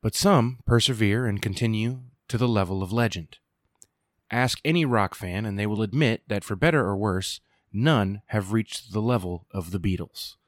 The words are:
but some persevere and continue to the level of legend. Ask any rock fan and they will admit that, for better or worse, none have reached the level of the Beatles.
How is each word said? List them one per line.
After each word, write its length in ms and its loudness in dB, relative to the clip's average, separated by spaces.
but 140 -2
some 500 4
persevere 600 2
and 160 -2
continue 600 -2
to 100 -2
the 80 2
level 340 0
of 120 -6
legend. 460 -2
Ask 340 0
any 200 2
rock 320 0
fan 280 -6
and 140 -4
they 80 0
will 160 0
admit 460 0
that, 160 -4
for 100 -4
better 320 2
or 100 0
worse, 440 -2
none 540 2
have 260 -2
reached 400 -4
the 100 -2
level 480 -2
of 220 -6
the 80 -4
Beatles. 560 -6